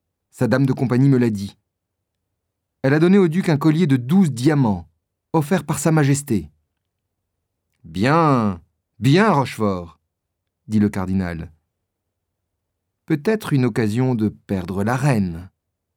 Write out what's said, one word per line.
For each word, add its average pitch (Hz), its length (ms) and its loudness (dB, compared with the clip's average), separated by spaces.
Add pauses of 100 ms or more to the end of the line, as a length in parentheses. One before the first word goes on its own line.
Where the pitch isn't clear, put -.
(300)
sa - 160 -4
dame 131 180 2
de 131 80 0
compagnie, 127 360 2
me 135 100 4
l'a 120 120 2
dit. 101 280 -8 (1200)
Elle 135 100 0
a 151 60 2
donné 180 180 4
au 190 120 4
duc 175 200 -2
un 160 80 2
collier 156 300 2
de 135 100 2
douze 147 340 2
diamants, 123 600 0 (420)
offert 160 320 0
par 151 140 -6
Sa 165 120 0
Majesté. » « 139 600 0 (1300)
Bien, 113 760 0 (380)
bien, 170 340 4
Rochefort, 101 640 -4 (720)
dit 107 120 0
le 104 100 2
cardinal. 90 600 -6 (1600)
Peut-être 160 480 -4
une 131 100 2
occasion 120 500 -2
de 107 140 -2
perdre 95 560 -6
la 120 120 -2
reine. 98 520 -2 (480)